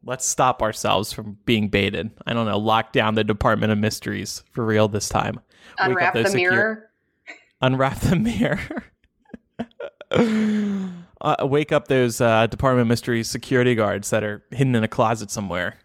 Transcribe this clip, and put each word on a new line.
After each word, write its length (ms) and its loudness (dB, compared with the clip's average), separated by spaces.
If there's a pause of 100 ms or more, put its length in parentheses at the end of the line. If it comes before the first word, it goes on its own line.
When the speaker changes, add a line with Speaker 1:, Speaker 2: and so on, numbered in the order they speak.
Speaker 1:
Let's 220 -8
stop 360 0
ourselves 500 0
from 340 -12
being 220 2
baited. 440 0 (140)
I 80 -4
don't 120 0
know, 120 0
lock 360 0
down 220 2
the 100 2
Department 480 2
of 40 2
Mysteries 680 -4 (100)
for 100 -4
real 240 2
this 220 -4
time. 260 -2
Wake 60 -14 (400)
up 80 0
Speaker 2:
Unwrap 240 0
Speaker 1:
those 180 2
Speaker 2:
the 80 0
Speaker 1:
secu- 20 0 (100)
Speaker 2:
mirror. 380 -2 (720)
Speaker 1:
Unwrap 380 0
the 160 2
mirror. 440 0 (1500)
<laughs> 840 0 (260)
Uh, 160 0 (140)
wake 220 0
up 160 0
those, 340 2
uh, 240 4
Department 380 2
of 40 2
Mysteries 400 0
security 460 2
guards 380 0
that 120 0
are 280 -6
hidden 240 2
in 80 2
a 40 0
closet 440 -2
somewhere 540 -6